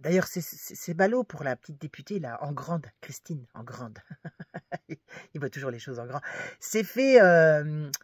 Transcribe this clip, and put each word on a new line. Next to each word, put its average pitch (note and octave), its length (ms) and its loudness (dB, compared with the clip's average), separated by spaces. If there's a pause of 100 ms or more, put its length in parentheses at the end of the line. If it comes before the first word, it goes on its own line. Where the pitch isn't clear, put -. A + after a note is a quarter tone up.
d'ailleurs, F3 260 0
c'est, - 160 -10
c'est, - 320 -16
c'est - 200 -10
ballot G#3 300 2
pour D3 180 -14
la C3 140 -4
petite - 240 -20
députée, D#3 380 -10
là, B2 240 -10
en D3 100 -8
grande, D#3+ 340 -8 (140)
Christine, - 540 -14
en A2+ 100 -16
grande. A2+ 340 -16 (920)
<laughs> - 0 - (440)
Il D3+ 80 -12
voit C#3 80 -6
toujours C3+ 220 -10
les A#2+ 80 -12
choses A#2+ 220 -12
en A#2 60 -12
grand. C3 140 -10 (400)
C'est G#3+ 240 -4
fait... C4 380 8
Euh, D3+ 680 6 (140)